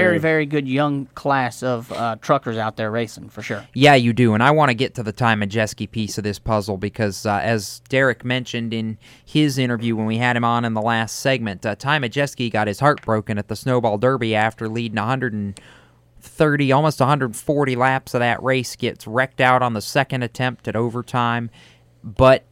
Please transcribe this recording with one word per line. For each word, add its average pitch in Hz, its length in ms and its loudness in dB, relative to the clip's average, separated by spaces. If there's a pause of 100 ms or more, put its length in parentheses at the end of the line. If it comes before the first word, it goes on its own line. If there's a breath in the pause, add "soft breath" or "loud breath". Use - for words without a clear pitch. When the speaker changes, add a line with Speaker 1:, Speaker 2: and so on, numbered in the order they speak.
Speaker 1:
pairing. 175 180 2
Speaker 2:
very 156 260 0
good 143 220 -2
young 139 460 -2
class 135 500 -2
of, 123 280 -4
uh, 113 280 -4
truckers 131 360 0
out 110 200 -4
there 107 160 -4
racing 117 360 -6
for - 140 -16
sure. 107 300 -8
Speaker 3:
Yeah, 139 220 8
you 120 180 4
do. 113 220 4
And 110 80 4
I 135 100 6
wanna 147 220 4
get 113 220 -4
to 123 80 -6
the 104 80 -6
Ty 113 240 2
Majeski 104 540 -4
piece 110 280 -6
of 107 60 -6
this 104 160 -4
puzzle 104 360 -2
because, 101 500 -6
uh, 101 160 0
as 107 460 -4
Derek 131 360 0
mentioned 120 500 -4
in 110 240 -6 (260 soft breath)
his 151 340 0
interview 117 380 0
when 110 100 -2
we 113 120 -2
had 123 180 0
him 120 80 0
on 117 200 0
in 113 100 -2
the 110 80 -2
last 113 380 -2
segment, 113 460 -2
uh, 101 100 -2
Ty 147 240 -2
Majeski 123 520 -4
got 107 160 0
his 101 120 -6
heart 143 220 2
broken 107 360 -2
at 101 100 -6
the 110 80 -6
Snowball 117 420 0
Derby 120 360 0
after 110 340 0
leading 110 300 -4
a 104 60 -2
hundred 127 300 -2
and 101 260 -6 (600 soft breath)
thirty, 143 520 2
almost 151 280 2
a 127 60 4
hundred 131 300 0
forty 143 400 0
laps 131 360 0
of 127 80 0
that 120 220 0
race, 127 320 -2
gets - 320 -4
wrecked 127 340 -2
out 127 220 4
on 120 100 0
the 107 80 -4
second 131 440 -2
attempt 123 420 -4
at 110 100 -6
overtime. 120 720 -2 (540 soft breath)
But 127 500 6